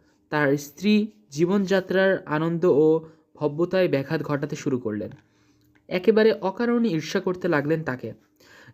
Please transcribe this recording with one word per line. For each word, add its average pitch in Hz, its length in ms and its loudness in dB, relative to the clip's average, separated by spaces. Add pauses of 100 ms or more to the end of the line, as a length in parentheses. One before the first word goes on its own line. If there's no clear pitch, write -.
(300)
তার 147 280 2
স্ত্রী 208 500 0 (220)
জীবনযাত্রার 185 960 0
আনন্দ 160 400 0
ও 160 420 4 (280)
ভব্যতায় 175 520 0
ব্যাঘাত 143 340 -2
ঘটাতে 147 340 -4
শুরু 135 240 -2
করলেন। 107 320 -6 (760)
একেবারে 214 460 4
অকারণে 233 560 -2
ঈর্ষা 160 300 -2
করতে 180 280 -4
লাগলেন 156 360 0
তাকে, 123 300 -8 (600)